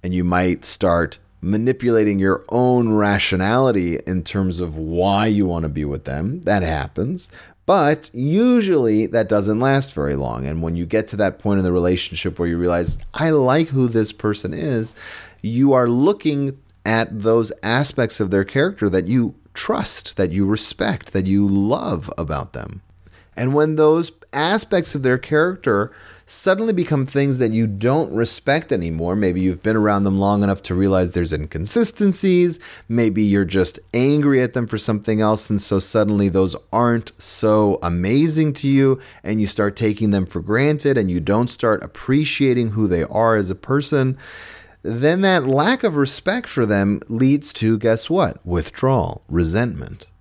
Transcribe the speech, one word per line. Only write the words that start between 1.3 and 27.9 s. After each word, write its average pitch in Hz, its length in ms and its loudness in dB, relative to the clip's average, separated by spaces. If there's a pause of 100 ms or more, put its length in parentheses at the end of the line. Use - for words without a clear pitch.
manipulating 110 760 0
your 95 320 0
own 123 400 2
rationality 101 1080 2 (100)
in 90 160 -2
terms 92 360 -4
of 82 180 -6
why 90 500 0
you 104 180 2
want 85 160 -2
to 80 80 -2
be 73 160 -4
with 71 200 -6
them. 92 360 -6
That 101 220 0
happens. 82 680 -6 (360)
But 196 480 2
usually 156 960 2
that 110 220 0
doesn't 107 320 0
last 135 320 0
very 71 220 -2
long. 65 300 -6
And 80 160 -4
when 82 140 -4
you 85 100 -4
get 107 240 -2
to - 80 -10
that 98 220 -2
point 101 200 0
in 92 40 0
the 90 80 2
relationship 90 680 -2
where 85 120 -2
you 85 80 -2
realize, 87 400 0 (160)
"I 160 160 -2
like 151 400 2
who 131 180 0
this 113 240 0
person - 420 -4
is," 117 420 -4 (460)
you 127 300 2
are 127 160 4
looking 139 720 0 (280)
at 110 360 -2
those 113 320 2 (100)
aspects 120 560 -2
of 98 120 0
their 98 120 2
character 135 460 0
that 90 180 0
you 120 280 0 (180)
trust, - 640 -6
that 92 160 0
you 98 120 0
respect, - 680 -4
that 95 120 0
you 98 220 2
love 98 680 -2
about 78 340 -6
them. - 300 -12 (560)
And 127 160 -2
when 156 240 2
those 156 340 4 (220)
aspects 175 600 -2
of 139 100 -4
their 127 140 2
character 151 760 0 (340)
suddenly 208 480 -2
become 156 320 0
things 139 320 0
that 120 140 2
you 113 160 2
don't 117 440 0